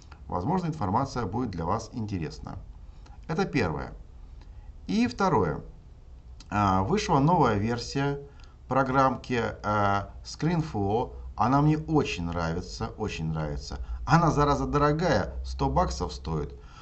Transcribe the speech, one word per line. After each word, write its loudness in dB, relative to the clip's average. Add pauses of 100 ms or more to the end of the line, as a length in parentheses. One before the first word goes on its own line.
(280)
Возможно, 0
информация 0
будет -4
для -4
вас -2
интересна. -6 (680)
Это 0
первое. 0 (960)
И 2
второе. 2 (880)
А, 4
вышла 2
новая 6
версия 0 (480)
программки, 2 (220)
а, 2 (140)
ScreenFlow. 0 (220)
Она 4
мне 6
очень 2
нравится, -4 (100)
очень -4
нравится. -4 (300)
Она, 6
зараза, 4
дорогая, 2 (100)
сто -2
баксов 0
стоит. -6 (260)